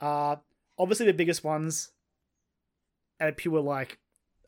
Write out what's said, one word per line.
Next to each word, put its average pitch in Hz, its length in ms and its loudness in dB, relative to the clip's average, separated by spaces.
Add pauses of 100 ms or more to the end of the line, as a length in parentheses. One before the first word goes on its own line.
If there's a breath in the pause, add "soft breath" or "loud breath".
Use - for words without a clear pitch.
Uh, 147 340 0 (420)
obviously 214 280 2
the 190 80 6
biggest 165 300 0
ones, 156 480 -4 (1300)
and 151 180 0
pure, 160 240 0
like, 139 380 -4 (480)